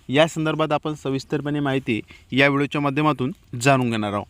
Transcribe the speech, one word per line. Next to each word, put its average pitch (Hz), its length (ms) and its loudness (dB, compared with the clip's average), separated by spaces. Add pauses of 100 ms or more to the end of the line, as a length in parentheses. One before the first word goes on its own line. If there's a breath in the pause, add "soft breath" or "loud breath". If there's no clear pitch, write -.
या 147 180 4
संदर्भात 156 440 -2
आपण 151 220 -2
सविस्तरपणे 143 680 -6
माहिती 135 420 -2 (300 loud breath)
या 135 160 6
व्हिडिओच्या 143 340 0
माध्यमातून 143 500 0 (300)
जाणून 127 280 4
घेणार 107 240 -2
आहोत. 101 160 -4